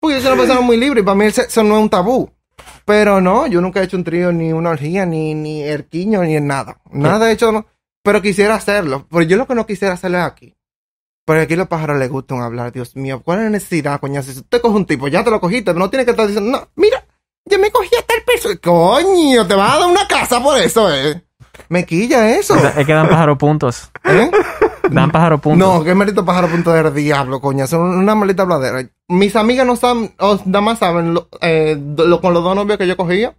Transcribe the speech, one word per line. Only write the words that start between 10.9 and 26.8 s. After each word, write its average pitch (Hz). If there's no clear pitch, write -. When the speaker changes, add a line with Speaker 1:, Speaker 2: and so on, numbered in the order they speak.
Speaker 1:
Porque 160
aquí 156
a 160
los 185
pájaros 156
les 127
gusta 135
un 123
hablar, 120
Dios 123
mío. 135
¿Cuál 175
es 220
la 220
necesidad, 147
coñazo? 139
Si 131
tú -
te -
coges 226
un 196
tipo, 247
ya 180
te 226
lo 214
cogiste, 196
pero 175
no 185
tienes 262
que 240
estar 220
diciendo, 208
"No, -
mira, 427
yo 392
me 403
cogí 403
hasta 466
el 453
peso". 480
Coño, 247
te 196
vas 202
a 302
dar 359
una 370
casa 240
por 277
eso, 214
eh. 151
Me 175
quilla 220
eso. 392
Speaker 2:
O -
sea, 139
es 147
que 156
dan 160
pájaro 156
puntos. 147
Speaker 1:
¿Eh? 339
Speaker 2:
Dan 170
pájaro 160
puntos. 151
Speaker 1:
No, 156
qué 175
maldito 202
pájaro 180
punto 165
de 156